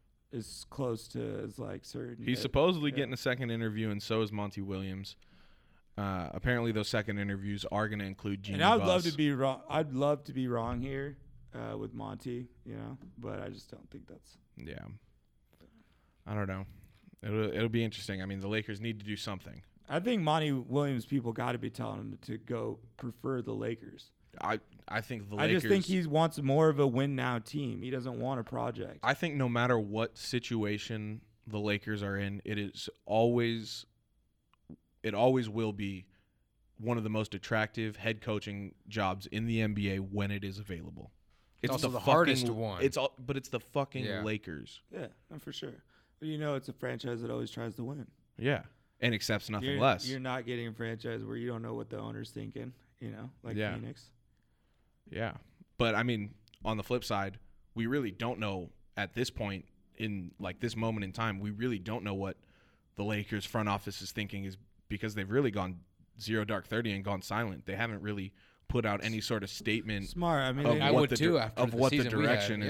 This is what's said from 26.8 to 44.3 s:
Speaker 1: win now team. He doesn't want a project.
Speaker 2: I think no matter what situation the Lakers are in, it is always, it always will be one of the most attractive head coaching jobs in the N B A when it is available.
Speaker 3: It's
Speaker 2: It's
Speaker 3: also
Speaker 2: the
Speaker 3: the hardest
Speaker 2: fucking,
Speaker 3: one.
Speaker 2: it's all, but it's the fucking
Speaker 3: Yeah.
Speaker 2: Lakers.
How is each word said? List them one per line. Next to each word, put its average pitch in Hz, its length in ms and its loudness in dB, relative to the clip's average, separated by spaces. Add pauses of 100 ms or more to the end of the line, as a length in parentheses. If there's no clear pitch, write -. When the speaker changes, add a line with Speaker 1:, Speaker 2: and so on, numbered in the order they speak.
Speaker 1:
win 135 300 4
now 123 220 0
team. 117 420 -4
He 123 100 -6
doesn't 123 300 -4
want 127 180 0
a 117 60 -2
project. 120 580 -4
Speaker 2:
I 131 120 6
think 151 220 -2
no 131 120 4
matter 120 300 6
what 107 400 0
situation 107 1040 -2 (240)
the 107 140 -4
Lakers 104 420 0
are 98 160 0
in, 101 260 -2
it 107 140 -2
is - 320 -4 (160)
always, 113 800 2 (1200)
it 107 100 -2
always 123 340 6
will 107 240 0
be 98 340 -6 (720)
one 117 200 0
of 107 60 0
the 110 60 0
most 107 240 0
attractive 107 640 -2
head 113 240 -2
coaching 101 540 -4 (140)
jobs 98 380 0
in 110 200 -2
the 113 160 4
N 107 100 4
B 101 200 2
A 95 60 0
when 98 340 0
it 101 100 -4
is 98 160 -6
available. 82 540 -10 (500)
Speaker 3:
It's 131 100 2
Speaker 2:
It's - 0 -
Speaker 3:
also 131 160 2
Speaker 2:
the 127 40 -2
Speaker 3:
the 117 80 -2
hardest 143 480 8
Speaker 2:
fucking, 110 120 -2
Speaker 3:
one. 104 220 -2
Speaker 2:
it's 135 140 4
all, 135 180 2 (100)
but 135 120 -2
it's 131 140 -6
the 120 100 -2
fucking 135 440 -4
Speaker 3:
Yeah. 98 180 -2
Speaker 2:
Lakers. 101 580 -6 (120)